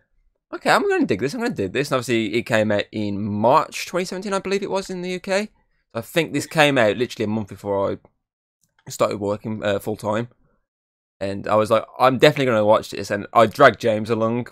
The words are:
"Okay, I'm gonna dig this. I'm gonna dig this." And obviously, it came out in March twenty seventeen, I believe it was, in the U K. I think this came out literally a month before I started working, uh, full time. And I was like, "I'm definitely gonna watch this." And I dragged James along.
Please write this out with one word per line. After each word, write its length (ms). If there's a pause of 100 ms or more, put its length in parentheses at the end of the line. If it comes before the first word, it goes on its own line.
(540)
"Okay, 160
I'm 180
gonna 160
dig 140
this. 160
I'm 60
gonna 120
dig 200
this." 180
And 60
obviously, 380
it 100
came 260
out 220
in 280
March 680
twenty 180
seventeen, 280
I 60
believe 240
it 80
was, 180
in 140
the 80
U 100
K. 280 (460)
I 80
think 300
this 140
came 320
out 180
literally 280
a 40
month 200
before 440
I 60 (880)
started 300
working, 460
uh, 160
full 160
time. 320 (880)
And 300
I 80
was 140
like, 140 (140)
"I'm 200
definitely 280
gonna 180
watch 260
this." 200
And 220
I 140
dragged 340
James 300
along. 420